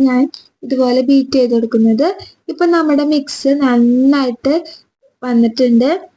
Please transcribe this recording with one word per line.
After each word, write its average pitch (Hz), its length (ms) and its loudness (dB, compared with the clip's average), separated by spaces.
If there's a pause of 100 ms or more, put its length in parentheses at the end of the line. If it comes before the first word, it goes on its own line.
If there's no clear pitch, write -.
ഞാൻ 254 220 2 (400)
ഇതുപോലെ 254 400 0
ബീറ്റ് 269 320 0
ചെയ്ത് 240 200 0
കൊടുക്കുന്നത്. 226 520 0 (420)
ഇപ്പൊ 349 180 -4
നമ്മുടെ 311 400 0
മിക്സ് 294 520 -2
നന്നായിട്ട് 254 960 0 (680)
വന്നിട്ടുണ്ട്. 240 680 0 (260)